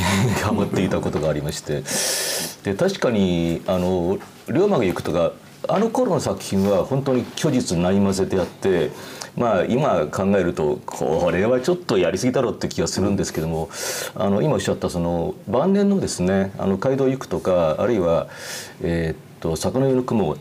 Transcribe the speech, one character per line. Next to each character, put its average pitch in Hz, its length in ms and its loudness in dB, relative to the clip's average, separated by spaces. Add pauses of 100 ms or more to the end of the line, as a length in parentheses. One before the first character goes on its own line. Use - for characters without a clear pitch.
(140)
<laughs> 98 280 2
ハ 104 100 0
マ 104 120 0
っ - 40 0
て 98 160 0
い 92 40 0
た 95 120 0
こ - 100 -2
と 78 100 -2
が 78 80 0
あ 76 40 2
り 73 100 -2
ま 76 80 -4
し - 100 -8
て、 71 220 -4 (800)
で、 98 140 0
確 190 240 0
か - 100 2
に 87 560 2
あ 92 120 0
の、 90 400 0 (300)
龍 123 140 2
馬 196 160 2
が 117 60 2
行 90 120 0
く - 60 -6
と - 100 -4
か、 82 200 2 (340)
あ 180 120 0
の 226 100 2
頃 247 240 0
の 139 80 2
作 98 220 -4
品 98 260 0
は 95 160 4
本 135 200 -2
当 135 100 2
に 117 100 0 (120)
虚 160 140 0
実 123 280 0
な 87 120 2
い 98 80 4
ま 98 140 4
ぜ 95 140 0
で 92 120 0
あ 87 40 2
っ 82 40 0
て、 87 440 0 (440)
ま 110 260 2
あ、 80 40 0
今 107 480 2
考 98 120 -2 (120)
え 95 60 4
る 87 100 0
と 76 320 0
こ 80 480 0
れ 92 140 2
は 127 140 2
ち 127 100 0
ょ - 20 2
っ 175 60 2
と 123 180 0
や 85 140 4
り 92 80 -2
す 127 80 -2
ぎ 127 60 2
だ 135 100 2
ろ 110 80 2
う - 20 -4
っ - 40 -8
て 90 120 -4
気 - 140 -2
が 82 40 2
す - 140 -2
る 95 100 2
ん 98 60 2
で 90 80 0
す - 80 -6
け - 80 -4
ど 80 80 -2
も、 80 220 -4 (440)
あ 98 140 0
の、 101 140 2
今 151 120 2
お - 40 2
っ - 20 0
し - 80 -2
ゃ 95 60 0
っ - 20 0
た 92 140 -4
そ 90 100 -2
の 85 340 -2 (140)
晩 143 240 2
年 202 160 4
の 196 120 2
で - 80 0
す - 120 -6
ね、 101 380 2
あ 101 80 -2
の、 98 100 2
街 131 200 0
道 131 120 2
行 135 120 -2
く - 80 -12
と 85 120 -2
か、 87 380 2
あ 95 80 2
る 127 80 2
い 165 40 2
は、 82 280 2 (560)
え 82 320 -2
ー - 0 -
っ - 20 -8 (240)
と、 82 160 -2
坂 98 220 -2
の 135 100 2
上 131 60 2
の 127 80 2
雲 101 380 0